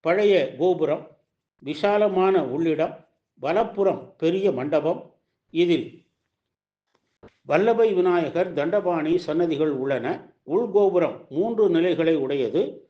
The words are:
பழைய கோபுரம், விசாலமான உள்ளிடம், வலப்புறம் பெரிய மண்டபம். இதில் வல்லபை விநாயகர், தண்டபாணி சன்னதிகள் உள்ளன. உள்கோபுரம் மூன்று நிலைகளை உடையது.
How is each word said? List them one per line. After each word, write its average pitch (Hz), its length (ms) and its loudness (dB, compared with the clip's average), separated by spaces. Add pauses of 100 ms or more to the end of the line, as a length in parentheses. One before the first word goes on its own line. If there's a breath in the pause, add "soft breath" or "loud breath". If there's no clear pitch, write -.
பழைய 180 560 2
கோபுரம், 160 480 0 (580)
விசாலமான 190 800 2
உள்ளிடம், 156 500 -2 (460)
வலப்புறம் 196 760 -2
பெரிய 185 360 0
மண்டபம். 151 480 -2 (500)
இதில் 165 380 0 (1600)
வல்லபை 220 460 2
விநாயகர், 175 580 0
தண்டபாணி 165 640 -2
சன்னதிகள் 160 540 -2
உள்ளன. 131 360 -4 (400)
உள்கோபுரம் 190 840 0
மூன்று 208 420 0
நிலைகளை 165 440 2
உடையது. 135 480 -2 (280)